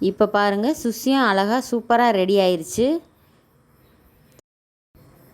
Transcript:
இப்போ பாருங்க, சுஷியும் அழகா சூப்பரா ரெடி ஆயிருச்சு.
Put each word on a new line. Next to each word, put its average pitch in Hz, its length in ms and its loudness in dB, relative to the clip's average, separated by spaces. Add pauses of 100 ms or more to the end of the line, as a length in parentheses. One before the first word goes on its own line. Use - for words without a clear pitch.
(100)
இப்போ 202 160 0 (100)
பாருங்க, 202 320 0 (140)
சுஷியும் 254 480 -2
அழகா 202 280 0 (120)
சூப்பரா 233 360 0 (120)
ரெடி 185 260 2
ஆயிருச்சு. 180 420 -2 (2500)